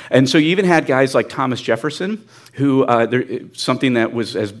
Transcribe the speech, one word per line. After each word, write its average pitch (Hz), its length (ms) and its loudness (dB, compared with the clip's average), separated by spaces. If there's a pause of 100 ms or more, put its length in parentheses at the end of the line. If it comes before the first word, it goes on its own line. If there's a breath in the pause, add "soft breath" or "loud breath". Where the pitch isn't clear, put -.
(100)
And 131 180 4
so 151 80 0
you 151 120 4
even 190 160 2
had 165 200 4
guys 131 300 2
like 120 140 2
Thomas 127 340 -4
Jefferson, 151 680 -4 (240 loud breath)
who, 135 320 2
uh, 117 200 2
there, 117 200 -2 (280)
something 131 420 -2
that 113 180 0
was, 117 200 -6
has 104 280 -4